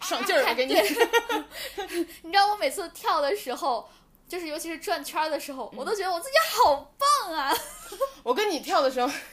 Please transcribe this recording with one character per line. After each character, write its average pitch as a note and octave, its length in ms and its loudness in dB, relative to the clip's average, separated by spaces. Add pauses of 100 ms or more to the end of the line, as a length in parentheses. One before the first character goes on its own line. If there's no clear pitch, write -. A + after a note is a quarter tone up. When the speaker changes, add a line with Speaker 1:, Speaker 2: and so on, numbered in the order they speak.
Speaker 1:
上 - 240 -2
劲 F#4 100 4
儿 C#4 60 6
了， G#4+ 80 4
Speaker 2:
啊， - 40 2
Speaker 1:
给 B3+ 120 2
你。 C4+ 80 0
Speaker 2:
对。 - 100 8 (920)
<laughs> F4 300 -4 (140)
你 E4 100 -14
知 G4 60 2
道 G4+ 140 6
我 G#4 60 -2
每 D4+ 120 0
次 E4 200 -6
跳 F#4+ 320 -2
的 C4+ 140 0
时 C4+ 180 -6
候， C4+ 360 -4 (380)
就 F4 120 -8
是 E4+ 80 -8
尤 D4+ 120 -6
其 D#4+ 100 -10
是 D#4+ 80 -8
转 D#4+ 260 -4
圈 D#4 160 -6
儿 D#4 100 0
的 C#4+ 100 -2
时 - 140 -10
候， B3 200 -10
Speaker 1:
嗯。 G#3 60 -12
Speaker 2:
我 C#4 60 -6
都 G#4 100 -2
觉 F#4+ 80 -2
得 F#4 80 -2
我 E4+ 80 -2
自 G#4+ 80 -10
己 C5+ 80 2 (280)
好 D4 340 4
棒 C5+ 380 2
啊。 C#4 160 0 (380)
<laughs> B4+ 340 -6
Speaker 1:
我 A#3+ 100 0
跟 G#4 160 0
你 D#4+ 100 0
跳 E4 220 0
的 C4+ 80 4
时 B3 100 -4
候， C4+ 120 2 (220)